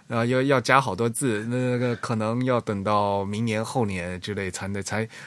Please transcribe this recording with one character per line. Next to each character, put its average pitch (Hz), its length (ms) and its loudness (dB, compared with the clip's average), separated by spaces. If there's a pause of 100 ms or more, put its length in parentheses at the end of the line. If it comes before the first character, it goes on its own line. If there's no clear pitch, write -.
然 117 100 -2
后 117 60 2
要， 127 180 2
要 135 180 4
加 131 200 6
好 120 140 0
多 117 140 0
字， 113 400 -2
那 123 300 0
个 120 180 0
可 120 200 -4
能 113 280 0
要 127 160 2
等 101 220 -2
到 101 420 2
明 104 200 -2
年、 110 200 0
后 113 220 0
年 90 340 -6
之 104 140 -6
类 95 160 -4
才 - 160 -8
能， 98 160 -6
才， 110 260 -4 (180)